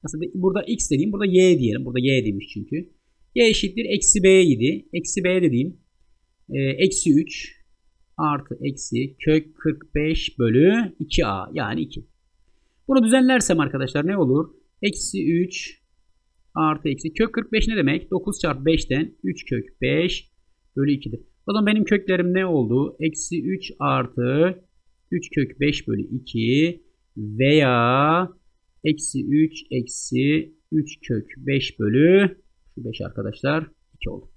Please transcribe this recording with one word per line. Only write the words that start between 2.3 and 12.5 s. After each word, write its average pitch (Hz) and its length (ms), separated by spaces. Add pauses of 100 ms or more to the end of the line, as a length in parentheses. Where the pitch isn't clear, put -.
çünkü. 107 220 (600)
Y 233 140
eşittir 214 360
eksi 165 380
b 190 200
idi. 143 500
Eksi 175 300
b 180 180
dediğim, 143 360 (720)
e, 135 100
eksi 147 540
üç - 440 (600)
artı 143 440
eksi 135 580
kök 156 380
kırk - 380
beş 156 440
bölü 165 600
iki 156 260
A, 95 280
yani 113 280
iki. - 260 (800)